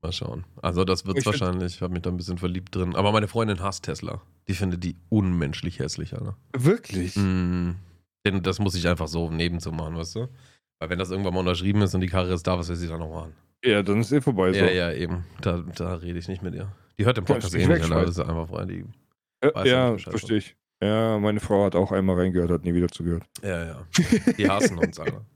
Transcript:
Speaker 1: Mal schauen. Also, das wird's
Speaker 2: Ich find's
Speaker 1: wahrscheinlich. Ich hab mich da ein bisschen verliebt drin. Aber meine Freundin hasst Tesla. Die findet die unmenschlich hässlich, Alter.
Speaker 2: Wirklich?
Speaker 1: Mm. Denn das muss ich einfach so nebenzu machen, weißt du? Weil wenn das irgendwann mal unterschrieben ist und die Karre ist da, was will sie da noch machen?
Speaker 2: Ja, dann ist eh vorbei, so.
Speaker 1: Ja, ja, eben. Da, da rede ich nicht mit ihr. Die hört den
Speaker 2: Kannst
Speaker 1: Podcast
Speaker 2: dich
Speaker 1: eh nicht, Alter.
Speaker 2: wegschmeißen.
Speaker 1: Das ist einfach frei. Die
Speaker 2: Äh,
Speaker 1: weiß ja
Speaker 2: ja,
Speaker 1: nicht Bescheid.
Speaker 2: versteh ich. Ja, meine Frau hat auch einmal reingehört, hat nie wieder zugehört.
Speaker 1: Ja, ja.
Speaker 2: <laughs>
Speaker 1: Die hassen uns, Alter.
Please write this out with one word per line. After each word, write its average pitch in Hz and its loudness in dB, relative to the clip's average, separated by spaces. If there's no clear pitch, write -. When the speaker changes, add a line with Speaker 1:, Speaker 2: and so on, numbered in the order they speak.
Speaker 1:
Mal 80 -6
schauen. - -8
Also, 90 0
das 92 0
wird's 95 0
Speaker 2:
Ich 131 -2
find's 110 0
Speaker 1:
wahrscheinlich. 90 -2
Ich - -8
hab 90 -4
mich 90 -4
da 92 -2
ein 90 -2
bisschen 90 -6
verliebt 90 -6
drin. 90 0
Aber 101 4
meine 104 2
Freundin 107 -2
hasst 98 -6
Tesla. - -8
Die 98 0
findet 90 -2
die 87 -2
unmenschlich 87 0
hässlich, 67 -6
Alter. - -8
Speaker 2:
Wirklich? 123 0
Speaker 1:
Mm. 90 2
Denn 95 0
das 92 0
muss 95 0
ich 85 0
einfach 82 0
so 82 -2
nebenzu 82 -2
machen, 80 -6
weißt 82 -8
du? 120 -4
Weil 82 -8
wenn 90 -2
das 92 -2
irgendwann 95 -2
mal 90 0
unterschrieben 92 2
ist 95 2
und 92 2
die 92 0
Karre 90 0
ist 85 -2
da, 92 2
was 82 -6
will 87 -4
sie 85 -6
da 82 -8
noch 80 -8
machen? 80 -10
Speaker 2:
Ja, 104 4
dann 101 2
ist 110 0
eh 143 4
vorbei, 95 2
so. 98 2
Speaker 1:
Ja, 95 6
ja, 87 2
eben. 87 -4
Da, 87 0
da 90 -4
rede 87 -8
ich 85 -10
nicht 92 -8
mit 90 -6
ihr. 98 -8
Die 104 4
hört 120 4
den 98 -4
Speaker 2:
Kannst - 2
Speaker 1:
Podcast - -6
Speaker 2:
dich 82 4
Speaker 1:
eh - 6
nicht, 170 6
Alter. 82 2
Speaker 2:
wegschmeißen. 87 4
Speaker 1:
Das 87 -2
ist 82 -2
einfach 82 -4
frei. 95 -6
Die 90 -8
Speaker 2:
Äh, 147 4
Speaker 1:
weiß - 2
ja 127 6
Speaker 2:
ja, 127 4
Speaker 1:
nicht - 0
Bescheid. 85 -12
Speaker 2:
versteh 107 0
ich. - -4
Ja, 110 2
meine 104 2
Frau 101 4
hat 92 2
auch 95 2
einmal 95 2
reingehört, 90 2
hat 82 0
nie 87 0
wieder 87 4
zugehört. 85 -4
Speaker 1:
Ja, 87 -4
ja. 85 -12
Speaker 2:
<laughs> - 4
Speaker 1:
Die 98 2
hassen 98 2
uns, - -2
Alter. 90 -8